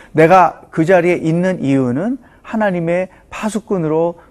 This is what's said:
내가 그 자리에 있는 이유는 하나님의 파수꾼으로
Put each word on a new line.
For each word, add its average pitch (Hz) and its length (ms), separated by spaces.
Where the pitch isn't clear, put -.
내가 165 600
그 165 140
자리에 175 300
있는 170 480
이유는 135 560
하나님의 180 640
파수꾼으로 170 880